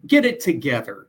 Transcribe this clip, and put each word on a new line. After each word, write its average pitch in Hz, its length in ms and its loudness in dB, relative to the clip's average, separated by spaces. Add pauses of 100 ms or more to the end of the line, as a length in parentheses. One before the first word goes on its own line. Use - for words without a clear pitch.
Get - 200 4
it 233 140 0
together. 123 680 -4